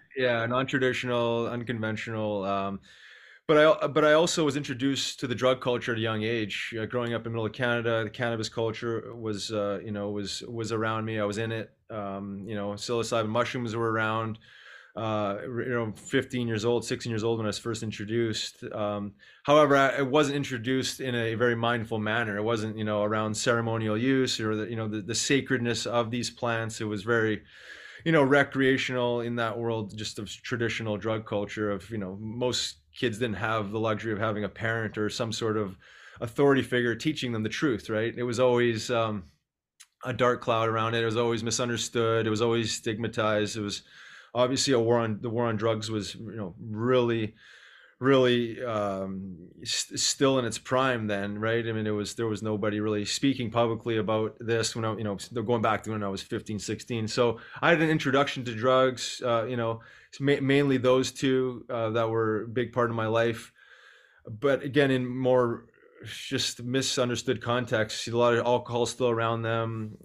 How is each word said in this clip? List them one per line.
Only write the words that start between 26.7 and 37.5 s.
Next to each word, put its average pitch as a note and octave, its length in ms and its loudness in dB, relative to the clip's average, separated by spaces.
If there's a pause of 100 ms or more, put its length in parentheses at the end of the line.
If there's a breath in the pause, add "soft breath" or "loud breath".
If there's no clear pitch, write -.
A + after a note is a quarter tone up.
It A2+ 60 -4
was G#2 180 -4
very, A2 400 2 (600 loud breath)
you E3 80 4
know, D3+ 100 8
recreational C3 960 2
in A#2+ 160 -4
that A2+ 220 -2
world, A2 400 -4
just G#2+ 200 -8
of G2+ 120 -10
traditional A2+ 640 -4
drug A2 300 -4
culture G#2 460 -2
of, G2 180 -6
you A2+ 80 -8
know, F#2+ 240 -6
most A#2+ 560 -4 (200)
kids G#2+ 220 -2
didn't A2+ 160 -2
have A2 360 -2
the A2 100 -4
luxury A2 320 -2
of G2 60 -4
having G#2+ 260 -2
a F#2+ 40 -6
parent A2+ 480 -4
or G#2+ 120 0
some A2+ 240 -4
sort A2 240 -2
of G2 180 -4 (460 loud breath)
authority C3+ 400 4
figure A#2+ 340 0
teaching C3 380 -4
them A2 100 -2
the A2 60 -2
truth, A2+ 400 -2